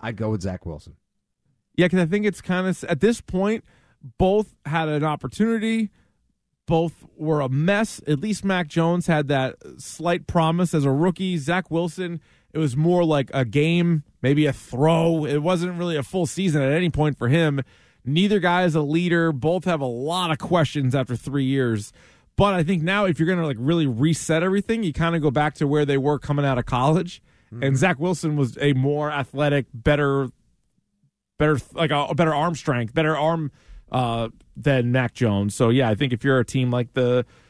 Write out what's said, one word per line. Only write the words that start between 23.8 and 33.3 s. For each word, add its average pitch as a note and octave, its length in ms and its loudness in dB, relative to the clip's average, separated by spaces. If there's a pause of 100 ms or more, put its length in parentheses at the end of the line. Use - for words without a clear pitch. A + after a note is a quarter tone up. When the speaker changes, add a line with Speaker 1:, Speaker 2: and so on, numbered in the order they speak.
Speaker 2:
reset D3+ 560 0
everything, G3+ 420 0
you D#3+ 100 -2
kinda E3+ 260 0
go D3+ 100 2
back D3 260 0
to D3+ 120 -2
where D3 180 2
they C#3 120 0
were C#3 200 0
coming C#3+ 280 -2
out C3+ 120 0
of A#2+ 80 -2
college. D#3 560 0 (320)
Speaker 1:
Mm-hmm. A#2+ 100 -8
Speaker 2:
And C3+ 140 2
Zach E3 220 2
Wilson E3 360 -2
was C3+ 240 -2
a C#3+ 140 2
more D3 380 0
athletic, C#3+ 600 -2
better, C#3 560 0 (1120)
better, D3+ 200 2 (140)
like, D#3+ 180 -2
a, C#3+ 180 0
a D#3 60 -4
better D#3+ 200 2
arm D#3+ 200 0
strength, A#2+ 380 -4
better D#3 240 0
arm, D#3 340 -2 (400)